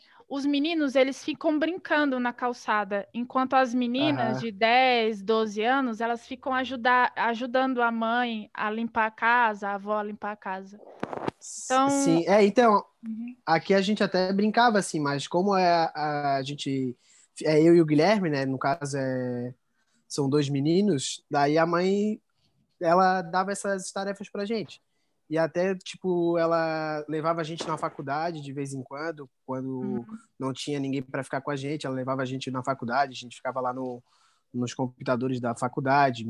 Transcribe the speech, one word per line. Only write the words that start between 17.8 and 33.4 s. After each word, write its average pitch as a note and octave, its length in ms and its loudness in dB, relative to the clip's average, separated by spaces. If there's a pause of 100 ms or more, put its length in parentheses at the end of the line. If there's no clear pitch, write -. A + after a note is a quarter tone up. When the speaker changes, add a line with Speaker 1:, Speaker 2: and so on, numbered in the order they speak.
Speaker 2:
o D#3+ 40 6
Guilherme, E3+ 440 4
né, C#3 160 0
no C3 120 -2
caso C#3 400 -2
é, B2+ 560 -4 (540)
são C#3+ 220 -2
dois C#3+ 200 2
meninos, D#3 800 0
daí C#3+ 280 2
a E3 80 4
mãe, G3 540 0 (640)
ela F#3 400 4
dava F#3 300 -2
essas G3 400 -4
tarefas G3 380 -8
pra G3+ 160 -6
gente. G#3 360 -8 (480)
E D#3 100 -2
até, F3 360 0
tipo, F3 640 -2
ela D#3+ 680 0
levava D#3+ 340 -2
a - 20 -2
gente D#3+ 240 -8
na D#3 100 -2
faculdade D3+ 640 -6
de C#3 120 -12
vez C#3 200 -8
em C3 100 -10
quando, D3 460 -10 (160)
quando C3 220 -6 (140)
Speaker 1:
Uhum. B2 240 -4 (340)
Speaker 2:
não C3 140 -4
tinha C#3+ 260 -6
ninguém C#3 220 -2
pra C3+ 220 -6
ficar C3+ 180 -6
com - 100 -8
a C#3+ 40 -2
gente, C#3+ 300 -6
ela C3 100 -4
levava C3 260 -4
a C3 40 -2
gente C3 260 -6
na B2+ 120 -6
faculdade, C3 500 -2
a - 60 -14
gente B2 160 -18
ficava C3 240 -8